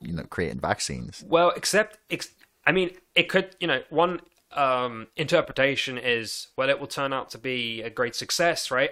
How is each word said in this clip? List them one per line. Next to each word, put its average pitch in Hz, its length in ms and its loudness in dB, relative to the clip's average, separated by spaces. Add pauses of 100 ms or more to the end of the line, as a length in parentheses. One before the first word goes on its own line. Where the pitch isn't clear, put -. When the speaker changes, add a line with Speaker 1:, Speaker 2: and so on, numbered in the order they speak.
Speaker 1:
you 85 120 -8
know, 78 120 -6
creating 67 360 -4
vaccines. 67 680 -4
Speaker 2:
Well, 170 300 4
except, - 420 0 (120)
ex-, - 240 -8 (320)
I 151 60 6
mean, 180 180 2 (240)
it 180 160 4
could, 190 280 2
you 175 80 -4
know, 131 220 2
one, 170 320 2 (320)
um, 123 640 0
interpretation 135 800 0
is, 117 600 -2
well, 131 120 0
it 139 100 2
will 139 80 -8
turn 139 260 -4
out 131 180 -6
to 123 80 -14
be 117 440 -4
a 113 80 -8
great 120 240 -2
success, - 560 0
right? 135 220 2